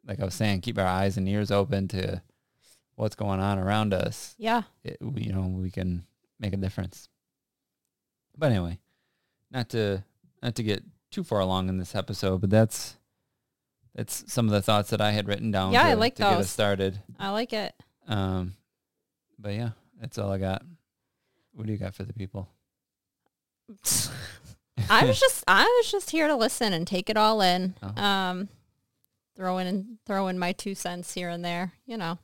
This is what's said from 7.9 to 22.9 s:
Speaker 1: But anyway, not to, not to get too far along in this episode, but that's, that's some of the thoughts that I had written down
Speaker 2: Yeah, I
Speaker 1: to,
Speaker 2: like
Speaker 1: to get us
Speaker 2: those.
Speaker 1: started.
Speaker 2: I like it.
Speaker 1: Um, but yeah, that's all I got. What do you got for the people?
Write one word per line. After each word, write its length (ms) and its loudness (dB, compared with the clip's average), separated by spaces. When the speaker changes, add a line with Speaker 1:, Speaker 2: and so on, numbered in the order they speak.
Speaker 1:
But 140 2
anyway, 280 0
not 180 -6
to, 340 0
not 140 -4
to 80 -4
get 200 0
too 120 -6
far 180 0
along 280 2
in 80 -2
this 180 -6
episode, 460 0
but 80 2
that's, 460 4
that's 380 -8
some 160 2
of 40 4
the 100 4
thoughts 300 2
that 100 0
I 100 4
had 160 -2
written 240 -2
down 220 2
Speaker 2:
Yeah, 140 8
I 40 4
Speaker 1:
to, 60 4
Speaker 2:
like 180 2
Speaker 1:
to 80 -2
get 100 4
us 40 4
Speaker 2:
those. 120 0
Speaker 1:
started. 500 0
Speaker 2:
I 120 -4
like 220 -4
it. 200 -6
Speaker 1:
Um, 460 -2
but 160 -8
yeah, 180 -4
that's 180 -10
all 140 -2
I 60 0
got. 260 -2
What 140 -10
do 60 -2
you 60 -6
got 160 -8
for 80 -10
the 100 -10
people? 340 -10